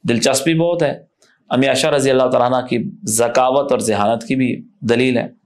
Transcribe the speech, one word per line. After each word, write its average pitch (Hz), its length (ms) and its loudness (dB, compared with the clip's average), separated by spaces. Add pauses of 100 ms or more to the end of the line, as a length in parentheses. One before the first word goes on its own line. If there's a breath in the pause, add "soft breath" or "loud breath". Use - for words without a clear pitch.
دلچسپی 131 560 0
بہت 170 220 0
ہے۔ 143 100 0 (580 soft breath)
امی 131 180 2
عائشہ 131 200 0
رضی 139 240 2
اللہ 131 200 2
تعالیٰ 123 200 2
عنہ 127 160 -2
کی 123 100 -2 (280)
ذکاوت 127 680 0
اور 120 80 2
ذہانت 107 480 0
کی 135 80 -2
بھی 131 140 0 (400)
دلیل 123 280 2
ہے۔ 107 100 -4 (180)